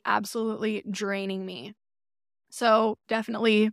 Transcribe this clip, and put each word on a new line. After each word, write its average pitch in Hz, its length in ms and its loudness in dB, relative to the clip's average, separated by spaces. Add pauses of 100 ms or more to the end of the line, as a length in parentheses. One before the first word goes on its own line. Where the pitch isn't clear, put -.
absolutely 214 840 -2
draining 196 560 -4
me. 185 280 -14 (760)
So 220 480 2 (100)
definitely 220 640 2